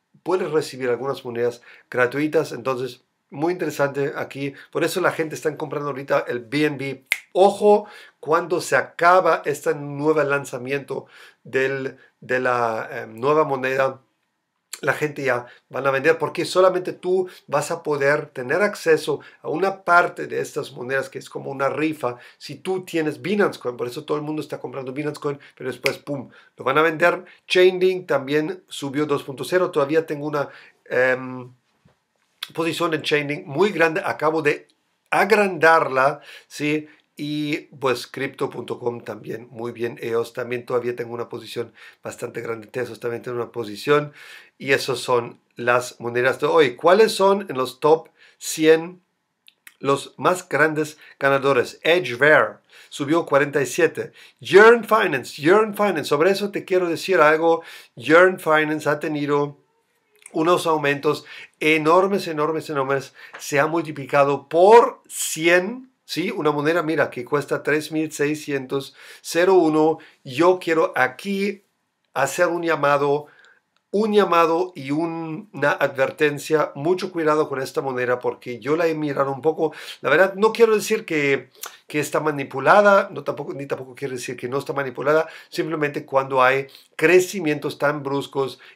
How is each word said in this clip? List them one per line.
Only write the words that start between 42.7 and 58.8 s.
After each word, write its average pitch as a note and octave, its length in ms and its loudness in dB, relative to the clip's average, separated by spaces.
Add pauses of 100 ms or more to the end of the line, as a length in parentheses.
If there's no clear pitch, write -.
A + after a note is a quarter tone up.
también A#2 240 -6
tengo B2 140 -8
una A2+ 160 -6
posición. A#2+ 600 -2 (460)
Y C3+ 140 -2
esos B2 280 0
son A#2+ 380 -2 (160)
las B2 460 0
monedas A#2+ 400 0
de C#3+ 60 0
hoy. D3+ 280 4
¿Cuáles G3+ 380 4
son G3 360 2
en C3 80 -8
los B2+ 220 -4
top D#3+ 300 2 (300)
cien D#3+ 600 2 (800)
los C3+ 380 -2
más F3 320 -2
grandes D3+ 500 0 (220)
ganadores? C#3 640 2
Edgeware C#3 760 2 (300)
subió D#3 380 -2
cuarenta C#3+ 360 2
y B2+ 40 -2
siete. A#2+ 460 -2 (280)
Yearn G#3+ 440 8
Finance, E3 560 -2
Yearn G3+ 340 2
Finance, F#3+ 300 0
sobre D3+ 260 2
eso G3+ 200 -2
te F3+ 140 -8
quiero F3+ 240 0
decir E3+ 320 0
algo. D#3+ 420 4 (320)
Yearn F3 460 6
Finance D#3 480 0